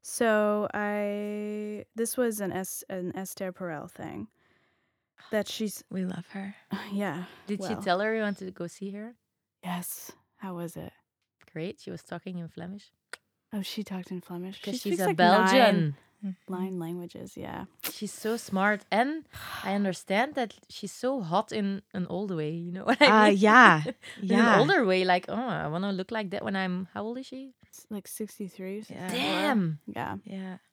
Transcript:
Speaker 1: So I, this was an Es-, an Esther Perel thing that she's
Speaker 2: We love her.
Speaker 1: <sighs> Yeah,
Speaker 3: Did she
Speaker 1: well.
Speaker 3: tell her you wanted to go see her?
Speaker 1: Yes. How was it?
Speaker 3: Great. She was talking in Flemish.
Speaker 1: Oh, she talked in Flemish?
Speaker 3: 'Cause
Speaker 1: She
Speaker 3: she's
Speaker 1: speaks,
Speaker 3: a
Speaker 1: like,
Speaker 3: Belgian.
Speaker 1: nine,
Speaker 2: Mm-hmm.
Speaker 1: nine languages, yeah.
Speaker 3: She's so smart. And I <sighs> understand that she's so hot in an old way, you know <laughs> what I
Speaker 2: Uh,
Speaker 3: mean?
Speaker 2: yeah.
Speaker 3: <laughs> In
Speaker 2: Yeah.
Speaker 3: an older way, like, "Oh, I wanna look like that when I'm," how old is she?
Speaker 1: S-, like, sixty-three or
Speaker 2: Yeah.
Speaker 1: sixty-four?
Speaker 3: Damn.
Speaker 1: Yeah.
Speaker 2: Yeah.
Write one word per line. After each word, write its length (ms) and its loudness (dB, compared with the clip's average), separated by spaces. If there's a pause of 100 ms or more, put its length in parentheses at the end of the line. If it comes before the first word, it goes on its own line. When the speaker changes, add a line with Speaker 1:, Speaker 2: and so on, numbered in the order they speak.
Speaker 1:
So 720 2
I, 1080 -6 (100)
this 220 -4
was 240 0
an 120 -4
Es-, 360 -8
an 260 -6
Esther 380 -8
Perel 380 -10
thing 380 -12 (1000)
that 180 -2
she's 420 -6
Speaker 2:
We 140 -6
love 280 -8
her. 220 -12 (160)
Speaker 1:
<sighs> 220 -8
Yeah, 320 -4 (220)
Speaker 3:
Did 160 -6
she 120 -2
Speaker 1:
well. 80 -8
Speaker 3:
tell 180 2
her 140 0
you 80 -2
wanted 240 -6
to 60 -12
go 140 -8
see 260 -10
her? 220 -14 (480)
Speaker 1:
Yes. 500 -8 (260)
How 180 -10
was 200 -8
it? 160 -12 (600)
Speaker 3:
Great. 280 -8
She 100 -14
was 120 -12
talking 360 -10
in 100 -10
Flemish. 420 -14 (600)
Speaker 1:
Oh, 100 -4
she 220 -8
talked 260 -10
in 100 -8
Flemish? 420 -12
Speaker 3:
'Cause 120 -6
Speaker 1:
She 40 -6 (120)
Speaker 3:
she's 80 0
Speaker 1:
speaks, 40 0
Speaker 3:
a 60 2
Speaker 1:
like, 80 2
Speaker 3:
Belgian. 600 8
Speaker 1:
nine, 200 2 (280)
Speaker 2:
Mm-hmm. 300 -8
Speaker 1:
nine 240 -4
languages, 580 -10
yeah. 280 -10 (260)
Speaker 3:
She's 220 -10
so 240 -4
smart. 540 0
And 360 0 (380)
I 100 -2
<sighs> 60 0
understand 560 0
that 180 -4 (140)
she's 240 -12
so 280 -2
hot 320 0
in 300 -2 (120)
an 120 -4
old 240 -6
way, 200 -4
you 220 -6
know 120 -8
<laughs> 40 -2
what 140 6
I 40 10
Speaker 2:
Uh, 240 10
Speaker 3:
mean? 80 6
Speaker 2:
yeah. 460 10
Speaker 3:
<laughs> 380 -10
In 60 -4
Speaker 2:
Yeah. 260 6
Speaker 3:
an 60 8
older 260 6
way, 180 4
like, 240 2
"Oh, 60 -6
I 320 -4
wanna 260 -4
look 200 -6
like 180 -4
that 140 -6
when 120 -4
I'm," 380 -2
how 80 -6
old 160 -8
is 80 -12
she? 280 -16 (200)
Speaker 1:
S-, 160 -20
like, 180 -10
sixty-three 680 -10
or 100 -12
Speaker 2:
Yeah. 200 -12
Speaker 1:
sixty-four? 20 -8
Speaker 3:
Damn. 760 0
Speaker 1:
Yeah. 380 -8
Speaker 2:
Yeah. 320 -12 (160)